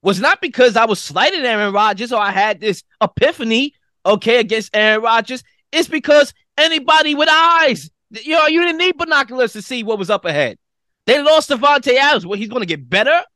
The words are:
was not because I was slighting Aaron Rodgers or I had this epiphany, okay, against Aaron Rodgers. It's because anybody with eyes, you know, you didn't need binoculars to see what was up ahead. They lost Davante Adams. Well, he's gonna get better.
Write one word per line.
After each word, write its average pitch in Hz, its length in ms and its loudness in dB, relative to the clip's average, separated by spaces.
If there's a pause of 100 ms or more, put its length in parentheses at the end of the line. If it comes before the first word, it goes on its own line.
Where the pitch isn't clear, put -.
was 190 180 0
not 320 200 0
because 247 360 2
I 226 80 4
was 220 160 -2
slighting 269 440 -2
Aaron 214 280 -2
Rodgers 214 400 -2
or 220 80 0
I 202 100 0
had 196 300 -2
this 208 220 -4 (200)
epiphany, 247 720 -2 (320)
okay, 214 320 2
against 226 360 -4
Aaron 214 280 2
Rodgers. 226 400 -2 (300)
It's 311 160 -2
because 294 440 2 (240)
anybody 311 580 0
with 302 160 0
eyes, 320 600 2 (200)
you 247 260 -6
know, 302 100 4
you 320 160 2
didn't 330 160 -2
need 359 180 0
binoculars 262 560 -2
to 214 100 -14
see 247 200 -8
what 214 160 -4
was 190 120 -6
up 202 140 -2
ahead. 147 340 -2 (480)
They 285 160 2
lost 302 280 2
Davante 277 440 2
Adams. 269 320 2
Well, 196 120 -8
he's 220 100 -8
gonna 226 180 -6
get 151 220 -8
better. 262 340 0 (140)